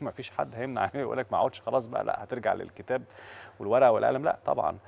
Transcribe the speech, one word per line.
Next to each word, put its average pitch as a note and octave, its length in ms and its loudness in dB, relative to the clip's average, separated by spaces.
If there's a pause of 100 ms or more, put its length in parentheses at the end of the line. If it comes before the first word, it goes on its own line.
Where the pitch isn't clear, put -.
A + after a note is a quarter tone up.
ما C#3+ 100 -6
فيش - 200 -12
حد C3 240 -4
هيمنع A#2 400 -2
يقول B2 240 -4
لك - 140 -4
ما F2+ 60 2
اقعدش B2+ 220 0
خلاص A#2+ 260 0
بقى، A2 180 -2
لا - 200 -4
هترجع G#2+ 300 -2
للكتاب F#2+ 480 -6 (580)
والورقة A#2 300 6
والقلم، A#2 340 2
لا - 200 0
طبعًا. F#2 440 0